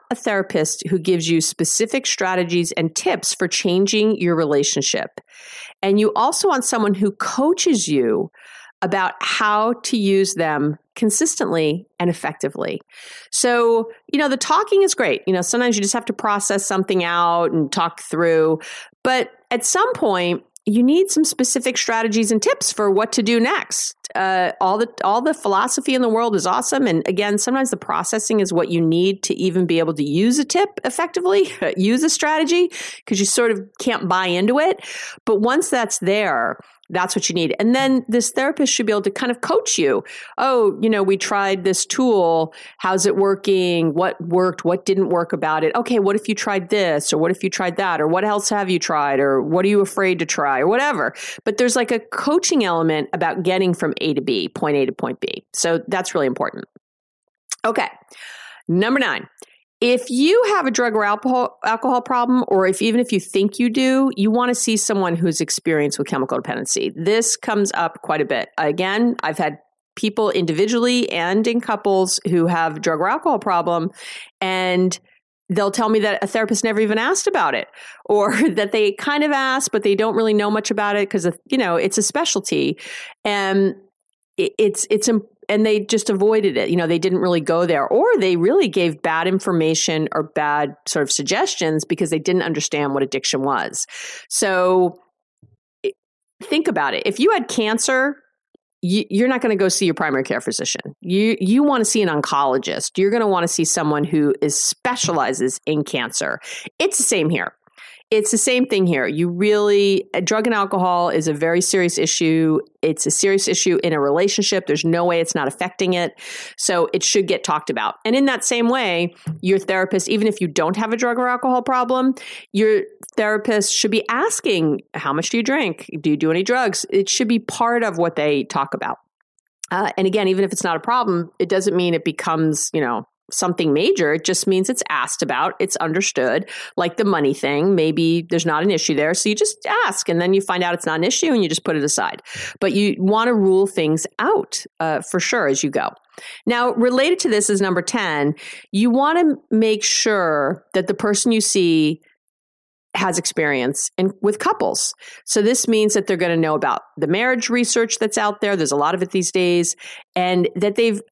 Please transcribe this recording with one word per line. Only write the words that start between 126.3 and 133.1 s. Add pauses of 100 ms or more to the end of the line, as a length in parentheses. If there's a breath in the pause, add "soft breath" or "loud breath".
any
drugs?"
It
should
be
part
of
what
they
talk
about. (760)
Uh,
and
again,
even
if
it's
not
a
problem, (100)
it
doesn't
mean
it
becomes,
you
know, (300)